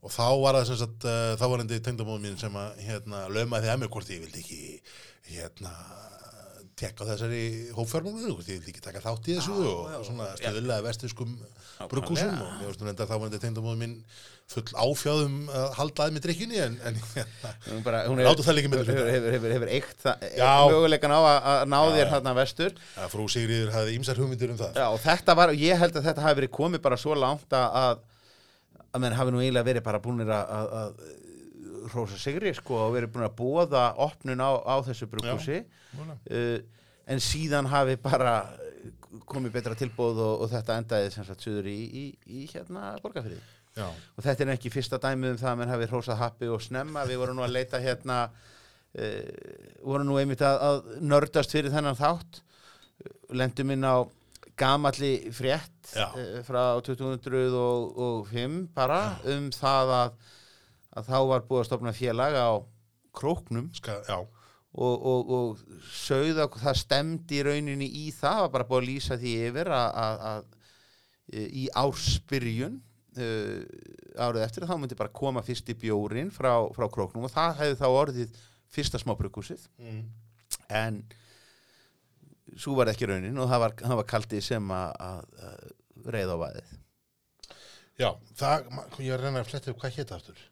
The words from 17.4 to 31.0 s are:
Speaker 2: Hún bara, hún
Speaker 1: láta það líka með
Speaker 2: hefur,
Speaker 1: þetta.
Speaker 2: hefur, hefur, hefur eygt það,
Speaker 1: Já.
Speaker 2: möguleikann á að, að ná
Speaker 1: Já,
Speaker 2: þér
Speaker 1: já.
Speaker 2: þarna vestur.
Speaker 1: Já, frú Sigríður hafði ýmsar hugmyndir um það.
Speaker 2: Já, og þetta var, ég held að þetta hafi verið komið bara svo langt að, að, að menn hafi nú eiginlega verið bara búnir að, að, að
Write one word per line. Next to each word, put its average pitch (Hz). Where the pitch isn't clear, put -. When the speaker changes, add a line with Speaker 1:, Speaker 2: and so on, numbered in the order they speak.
Speaker 2:
Hún 110
bara, 113
hún 127
Speaker 1:
láta 143
það 160
líka 143
með 131
Speaker 2:
hefur, 123
Speaker 1:
þetta. 120
Speaker 2:
hefur, 120
hefur, 113
hefur 117
eygt -
það, -
Speaker 1:
Já. 131
Speaker 2:
möguleikann 156
á 151
að, 147
að 139
ná 139
Speaker 1:
Já, 156
Speaker 2:
þér 151
Speaker 1:
já. -
Speaker 2:
þarna 131
vestur. 135
Speaker 1:
Já, 92
frú 107
Sigríður 113
hafði 110
ýmsar 131
hugmyndir 123
um -
það. 107
Speaker 2:
Já, 123
og 110
þetta 170
var, 170
ég 160
held 170
að 147
þetta 151
hafi 151
verið 131
komið 156
bara 127
svo 147
langt 139
að, 127
að, 123
að 127
menn 117
hafi 127
nú 123
eiginlega 123
verið 117
bara 107
búnir 113
að, 104
að, 107
að 90